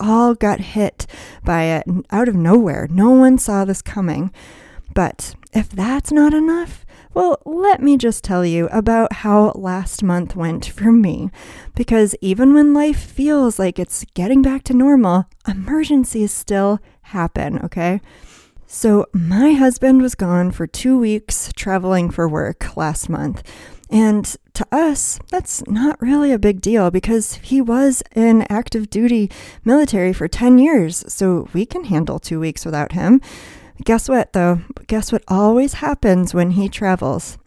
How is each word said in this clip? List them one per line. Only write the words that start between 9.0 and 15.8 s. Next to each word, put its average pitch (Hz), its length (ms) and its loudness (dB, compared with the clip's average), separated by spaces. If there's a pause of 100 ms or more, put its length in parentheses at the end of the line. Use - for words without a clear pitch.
how 208 420 2
last 190 480 -8
month 180 340 -2
went 165 300 -6
for 220 260 0
me. 180 380 2 (440)
Because 226 460 2
even 220 320 2
when 294 220 6
life 294 240 0
feels 277 600 0
like 190 200 -2
it's - 260 -8 (100)
getting 262 280 2
back 269 220 0
to 262 100 -4
normal, 240 520 4 (220)
emergencies 240 840 -2